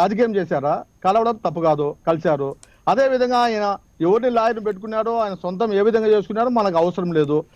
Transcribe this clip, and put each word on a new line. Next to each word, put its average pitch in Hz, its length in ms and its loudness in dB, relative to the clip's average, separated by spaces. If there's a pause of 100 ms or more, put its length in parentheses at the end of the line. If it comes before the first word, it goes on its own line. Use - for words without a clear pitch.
రాజకీయం 214 380 0
చేశారా? 156 360 -2 (300)
కలవడం 226 300 2 (100)
తప్పు 170 240 -4
కాదు, 147 200 0 (180)
కలిశారు. 156 420 0 (420)
అదే 262 220 2
విధంగా 247 320 0
ఆయన 214 200 -2 (400)
ఎవరిని 226 320 2
లాయర్‌ని 226 280 0
పెట్టుకున్నారో, 220 480 -4 (100)
ఆయన 196 200 -6
సొంతం 190 340 -2
ఏ 202 100 2
విధంగా 220 280 2
చేసుకున్నారో 220 420 0
మనకు 196 240 2
అవసరం 175 360 0
లేదు. 147 200 2 (180)